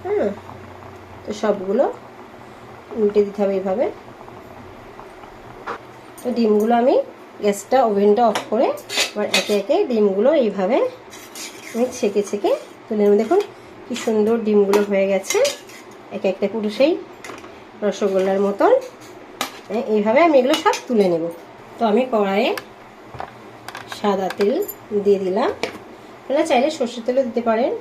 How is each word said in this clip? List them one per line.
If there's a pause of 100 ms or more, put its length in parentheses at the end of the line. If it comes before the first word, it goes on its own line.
হ্যাঁ, (920)
তো (120)
সবগুলো (1160)
উল্টে
দিতে
হবে
এইভাবে। (2250)
তো
ডিমগুলো
আমি (480)
গ্যাসটা, (100)
ওভেনটা
অফ (100)
করে (420)
আবার (120)
একে
একে (140)
ডিমগুলো (140)
এইভাবে (960)
আমি (120)
ছেঁকে
ছেঁকে (360)
তুলে
নেব। (100)
দেখুন (440)
কি (100)
সুন্দর (100)
ডিমগুলো (100)
হয়ে
গেছে, (800)
এক
একটা
পুরো (100)
সেই (920)
রসগোল্লার
মতন। (1200)
এইভাবে
আমি
এগুলো (100)
সব (120)
তুলে
নেব। (540)
তো
আমি (100)
কড়াইয়ে (1500)
সাদা
তেল (500)
দিয়ে
দিলাম, (720)
আপনারা
চাইলে (100)
সর্ষের
তেলও
দিতে
পারেন।